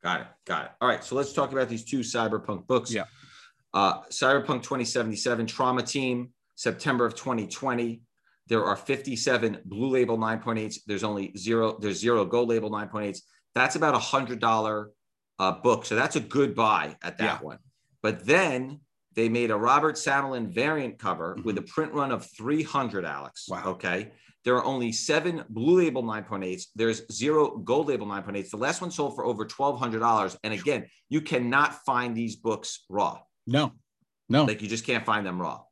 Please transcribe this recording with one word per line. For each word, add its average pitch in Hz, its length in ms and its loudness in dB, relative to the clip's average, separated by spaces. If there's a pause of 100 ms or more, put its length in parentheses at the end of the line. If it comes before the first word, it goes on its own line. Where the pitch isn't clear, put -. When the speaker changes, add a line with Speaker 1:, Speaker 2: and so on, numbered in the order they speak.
Speaker 1:
Got 87 180 0
it. 62 60 -14 (180)
Got 80 200 -4
it. - 140 -16
All 123 80 2
right. - 160 0
So - 120 -6
let's 139 180 -2
talk 135 180 0
about 131 160 0
these 113 160 -6
two 135 180 -2
Cyberpunk 110 680 -2
books. 120 260 2
Speaker 2:
Yeah. 101 120 -2 (680)
Speaker 1:
Uh, 98 300 2
Cyberpunk 135 580 0
twenty 127 240 -4
seventy-seven, 117 640 -2
Trauma 127 340 0
Team, 123 480 -2 (240)
September 123 540 0
of 113 80 -4
twenty 117 320 -4
twenty. 120 560 -4 (440)
There 110 160 2
are 98 120 2
fifty-seven 123 920 0
Blue 120 240 -2
Label 120 300 2
nine 110 180 0
point 113 220 -2
eights. 107 260 -8
There's 104 180 -2
only 101 320 -4
zero, 110 440 0
there's 98 180 -2
zero 110 260 4
Gold 117 260 2
Label 107 200 0
nine 104 180 -6
point 107 200 -6
eights. 95 160 -8 (320)
That's 127 200 4
about 151 200 4
a 117 40 4
hundred 123 400 -2
dollar, 107 520 0 (480)
uh, 95 140 2
book. 113 320 2
So 107 100 -2
that's 135 200 2
a - 40 2
good 117 340 0
buy 101 480 2
at 87 160 -8
that - 60 -2
Speaker 2:
Yeah. - 160 -2
Speaker 1:
one. - 180 -12 (460)
But 107 240 -2
then 143 540 2 (340)
they 113 140 4
made 120 200 2
a 107 80 2
Robert 143 380 4
Samelin 135 580 -2
variant 135 460 0
cover 90 340 -4
Speaker 2:
Mm-hmm. 101 140 -10
Speaker 1:
with 101 100 0
a 95 60 -4
print - 300 -2
run 135 180 0
of 113 260 -6
three 143 240 0
hundred, 117 440 -2
Alex. 71 440 -10
Speaker 2:
Wow. 90 160 -6
Speaker 1:
Okay. 92 460 -4 (320)
There 123 120 4
are 123 80 2
only 123 280 -2
seven 156 580 0
Blue 135 300 4
Label 131 240 2
nine 107 200 -4
point 98 200 -6
eights. 92 320 -6
There's 110 260 0 (100)
zero 139 460 2
Gold 127 300 2
Label 107 180 0
nine 101 160 -6
point 98 160 -6
eights. 95 140 -6
The 107 60 -8
last 143 220 -2
one 175 120 -6
sold 135 240 -4
for 127 100 -4
over 110 180 -2
twelve 135 360 -2
hundred 113 220 -2
dollars. 110 420 2
And 104 100 -4
again, 98 320 -2 (240)
you 151 120 2
cannot 139 640 2
find 123 320 0
these 113 200 -4
books - 520 -4
raw. 95 340 -2 (260)
Speaker 2:
No, 139 240 2 (580)
no. 147 140 6
Speaker 1:
Like, 104 180 2
you 107 60 -6
just 113 180 -4
can't 117 180 0
find 107 220 0
them 90 160 -4
raw. 78 200 -6 (100)